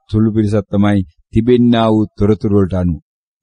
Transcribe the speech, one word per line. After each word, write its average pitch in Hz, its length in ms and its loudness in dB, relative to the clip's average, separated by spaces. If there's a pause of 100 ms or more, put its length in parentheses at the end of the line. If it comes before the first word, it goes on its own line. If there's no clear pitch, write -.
සුළු 107 260 -2
පිරිසක් 107 360 -2
තමයි 104 340 0 (260)
තිබෙන්නා 117 600 2
වූ 110 240 0
තොරතුරු 101 440 -2
වලට 95 200 0
අනුව. 87 240 -4 (440)